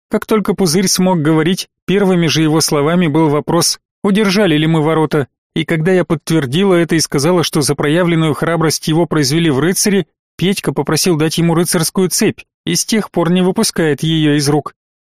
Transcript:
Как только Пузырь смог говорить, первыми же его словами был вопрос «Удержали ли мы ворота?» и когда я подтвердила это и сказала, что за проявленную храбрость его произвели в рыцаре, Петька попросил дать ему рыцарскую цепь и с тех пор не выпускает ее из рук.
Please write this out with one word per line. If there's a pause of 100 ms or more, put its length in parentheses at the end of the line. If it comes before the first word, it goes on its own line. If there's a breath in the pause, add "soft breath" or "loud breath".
Как
только
Пузырь
смог
говорить, (160)
первыми
же
его
словами
был
вопрос (240)
«Удержали
ли
мы
ворота?» (280)
и
когда
я
подтвердила
это
и
сказала,
что
за
проявленную
храбрость
его
произвели
в
рыцаре, (280)
Петька
попросил
дать
ему
рыцарскую
цепь (240)
и
с
тех
пор
не
выпускает
ее
из
рук. (340)